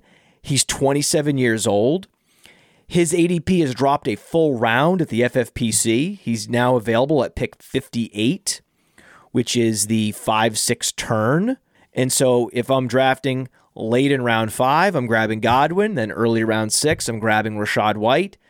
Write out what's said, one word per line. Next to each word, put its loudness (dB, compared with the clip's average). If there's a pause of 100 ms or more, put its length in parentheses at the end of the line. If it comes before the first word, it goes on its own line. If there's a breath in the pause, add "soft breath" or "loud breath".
(420 soft breath)
He's -2
twenty-seven 0
years 0
old. 0 (800 soft breath)
His 0
A 2
D 0
P 2
has 0
dropped 0
a -2
full 0
round 2
at -4
the 2
F 0
F -2
P -2
C. 0
He's -6
now 2
available 0
at -6
pick -8
fifty-eight, -4 (720 soft breath)
which -2
is 0
the 0
five 0
six -4
turn. -2 (360 soft breath)
And -2
so 2
if -2
I'm 0
drafting 0 (280 soft breath)
late 0
in 0
round 0
five, 2
I'm -2
grabbing 0
Godwin, 2
then -4
early 0
round -2
six, 0
I'm -6
grabbing 0
Rachaad 0
White. 0 (100)